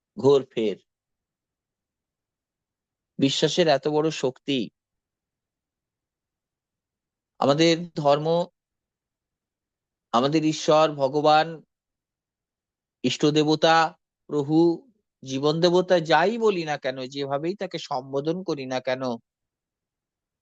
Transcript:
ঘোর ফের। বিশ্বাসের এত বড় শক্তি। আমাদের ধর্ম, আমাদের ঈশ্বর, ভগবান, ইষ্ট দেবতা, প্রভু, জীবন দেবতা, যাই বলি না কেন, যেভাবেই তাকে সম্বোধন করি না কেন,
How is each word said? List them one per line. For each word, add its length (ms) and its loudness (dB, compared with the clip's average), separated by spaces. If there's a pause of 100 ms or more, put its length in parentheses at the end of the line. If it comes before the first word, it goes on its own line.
(200)
ঘোর 320 2
ফের। 260 -4 (2500)
বিশ্বাসের 500 0
এত 200 2
বড় 240 0
শক্তি। 580 -4 (2750)
আমাদের 500 2
ধর্ম, 560 0 (1700)
আমাদের 340 0
ঈশ্বর, 500 2
ভগবান, 680 0 (1400)
ইষ্ট 220 -2
দেবতা, 720 2 (300)
প্রভু, 600 0 (360)
জীবন 380 -2
দেবতা, 380 2
যাই 380 0
বলি 260 0
না 140 -6
কেন, 280 -8
যেভাবেই 500 -6
তাকে 220 -8
সম্বোধন 640 -6
করি 220 -8
না 140 -6
কেন, 220 -4 (1400)